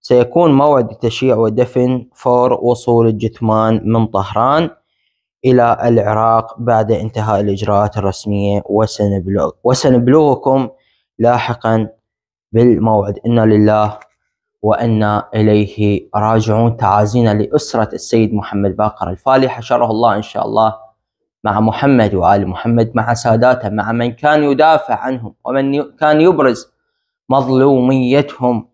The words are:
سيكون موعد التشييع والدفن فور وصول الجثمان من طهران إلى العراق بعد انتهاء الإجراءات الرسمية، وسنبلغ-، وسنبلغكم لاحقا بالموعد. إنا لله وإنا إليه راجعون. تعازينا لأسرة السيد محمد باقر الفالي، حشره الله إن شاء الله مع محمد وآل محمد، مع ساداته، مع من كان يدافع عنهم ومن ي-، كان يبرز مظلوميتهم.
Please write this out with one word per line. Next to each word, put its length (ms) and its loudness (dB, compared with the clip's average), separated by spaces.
سيكون 520 2
موعد 380 2
التشييع 460 -2
والدفن 760 -2
فور 380 0
وصول 540 0
الجثمان 800 0
من 220 0
طهران 640 -2
إلى 380 2
العراق 760 0
بعد 340 0
انتهاء 480 -2
الإجراءات 560 -2
الرسمية، 640 -4
وسنبلغ-، 920 -2
وسنبلغكم 1040 2
لاحقا 680 0
بالموعد. 760 2
إنا 200 2
لله 520 2
وإنا 720 0
إليه 800 0
راجعون. 640 0
تعازينا 580 0
لأسرة 600 -2
السيد 400 0
محمد 420 -4
باقر 340 -4
الفالي، 380 0
حشره 420 -2
الله 260 0
إن 60 -6
شاء 240 -8
الله 280 0
مع 160 0
محمد 540 2
وآل 340 2
محمد، 460 -2
مع 200 -2
ساداته، 540 0
مع 240 -4
من 200 -4
كان 320 0
يدافع 500 2
عنهم 400 -8
ومن 300 -2
ي-، 260 -6
كان 200 2
يبرز 520 0
مظلوميتهم. 1500 0